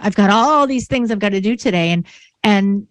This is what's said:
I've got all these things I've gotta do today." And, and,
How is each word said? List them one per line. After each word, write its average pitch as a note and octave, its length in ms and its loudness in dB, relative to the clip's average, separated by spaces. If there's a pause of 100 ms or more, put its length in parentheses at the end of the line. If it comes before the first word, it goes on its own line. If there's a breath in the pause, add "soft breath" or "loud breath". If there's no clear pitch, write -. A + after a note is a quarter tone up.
I've G3+ 100 -2
got G3+ 140 4
all C#4 380 2
these C4 200 -4
things A#3+ 220 -2
I've A3+ 100 -4
gotta G3 220 -2
do G#3+ 140 -2
today." F3 340 -2
And, E3+ 160 -2 (380 soft breath)
and, G3+ 480 0